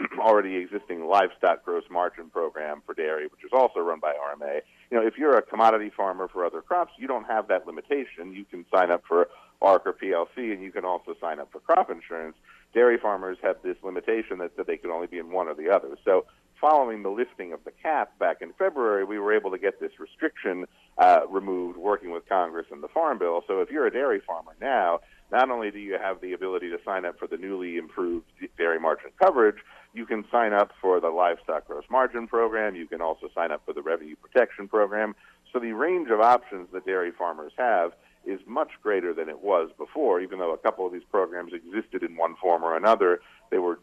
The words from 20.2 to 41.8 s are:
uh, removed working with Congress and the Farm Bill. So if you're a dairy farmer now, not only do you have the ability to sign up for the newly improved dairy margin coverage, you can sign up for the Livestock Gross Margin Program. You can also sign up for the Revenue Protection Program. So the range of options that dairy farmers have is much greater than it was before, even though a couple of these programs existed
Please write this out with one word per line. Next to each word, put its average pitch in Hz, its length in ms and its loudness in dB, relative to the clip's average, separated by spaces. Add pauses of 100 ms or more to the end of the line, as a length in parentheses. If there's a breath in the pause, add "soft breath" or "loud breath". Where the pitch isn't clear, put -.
uh, 87 300 10
removed 92 480 -4
working 90 340 -2
with 85 180 -10
Congress 85 420 -2
and 73 120 -16
the - 60 -10
Farm 156 300 0
Bill. 85 280 0
So 95 140 0
if 87 100 -2
you're 135 160 0
a 101 60 0
dairy 120 280 0
farmer - 400 -10
now, 101 400 0 (300 soft breath)
not 127 200 2
only 113 200 -4
do 101 80 -10
you 98 200 -6
have 95 220 -6
the 92 120 -10
ability 90 380 -4
to 85 140 -6
sign 95 200 -4
up 87 140 -8
for 90 80 -8
the 85 100 -8
newly 90 400 -8
improved 85 500 -6 (300)
dairy 82 240 0
margin 78 300 -2 (100)
coverage, 120 360 4 (360 loud breath)
you 113 140 -12
can 110 240 -6
sign 117 220 2
up 101 280 2
for 90 200 4
the 82 100 0
Livestock 82 560 0
Gross 73 240 -10
Margin 123 360 0
Program. 110 480 0
You 82 120 -12
can 82 140 -10
also 80 340 -4
sign 85 160 -2
up 76 160 -6
for 80 80 -6
the 73 80 -8
Revenue 78 340 -6
Protection 104 520 0
Program. 107 460 0 (380 soft breath)
So 127 60 -2
the 117 140 -4
range 151 380 -2
of 107 100 4
options 110 520 4
that 92 140 -10
dairy 92 240 0
farmers 80 480 -6
have 98 340 2 (320 soft breath)
is 98 220 -6
much 139 240 -4 (120)
greater 90 320 0
than 80 140 -6
it 73 120 -12
was 87 380 0
before, 110 420 0
even 92 180 -8
though 85 140 -2
a 78 60 -4
couple 95 260 -2
of 90 80 -4
these 87 180 -12
programs 87 420 -2
existed 87 500 -8